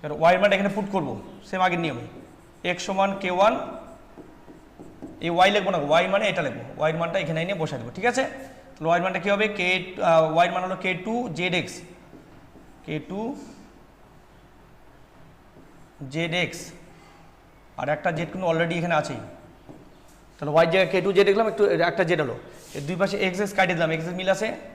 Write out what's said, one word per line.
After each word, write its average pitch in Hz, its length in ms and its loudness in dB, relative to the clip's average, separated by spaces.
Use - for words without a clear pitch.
এবার 147 200 -8
ওয়াই 175 200 8
মানটা 202 160 4
এখানে 196 180 0
পুট 202 200 -2
করবো 143 180 0
সেম 185 160 -2
আগের 175 180 2
নিয়মে, 123 220 -4
এক্স 175 180 -4
সমান 196 200 2
কে 185 160 -4
ওয়ান, 208 160 6
এই 170 100 -2
ওয়াই 185 200 8
লিখবো 196 180 2
না, 175 60 0
ওয়াই 165 240 4
মানে 208 180 2
এটা 175 160 -2
লিখবো, 117 160 -8
ওয়াই 156 140 2
এর 160 100 -4
মানটা 165 220 -2
এখানে 160 200 -4
এনে 190 180 -4
বসাই 147 180 -4
দেবো, 113 180 -10
ঠিক 190 140 -6
আছে? 247 120 0
তাহলে 156 160 -6
ওয়াই 175 100 4
এর 175 60 0
মানটা 185 180 -2
কী 196 100 0
হবে? 202 120 2
কে, 180 100 -2
আহ, 160 580 2
ওয়াই 170 120 8
এর 180 60 -2
মান 180 140 0
হলো 185 160 -4
কে 185 80 0
টু 220 80 -2
জেড 180 240 0
এক্স, - 120 -10
কে 151 100 -6
টু 190 100 -8
জেড 160 200 -4
এক্স, - 160 -8
আর 131 160 -4
একটা 165 220 -4
জেড 165 160 -6
কিন্তু 185 180 -4
already 170 280 0
এখানে 170 220 0
আছেই, 127 200 -8
তাহলে 147 140 -6
ওয়াই 165 180 8
জায়গায় 185 200 4
কে 190 120 4
টু 196 100 2
জেড 196 140 6
লিখলাম, 220 220 4
একটু 208 120 2
একটা 190 200 0
জেড 170 160 2
হলো। 98 100 -6
এর 139 120 -6
দুই 175 140 -4
পাশে 196 140 0
এক্স 185 180 -2
এক্স 196 140 -4
কাটিয়ে 185 200 2
দিলাম, 160 180 2
এক্স 156 120 -6
এক্স 180 120 -6
মিল 185 160 0
আছে। 214 120 -4